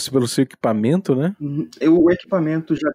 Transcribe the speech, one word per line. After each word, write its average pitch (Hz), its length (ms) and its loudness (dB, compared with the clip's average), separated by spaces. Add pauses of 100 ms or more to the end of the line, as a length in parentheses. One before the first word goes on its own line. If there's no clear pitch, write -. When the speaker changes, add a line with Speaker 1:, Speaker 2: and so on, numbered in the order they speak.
(120)
Speaker 1:
pelo 127 160 2
seu - 140 0
equipamento, 127 760 0
né? 160 240 -2
Speaker 2:
Uhum. 143 260 -6 (140)
Eu, 160 180 4
o 170 120 4
equipamento 160 680 -2
já 151 180 -4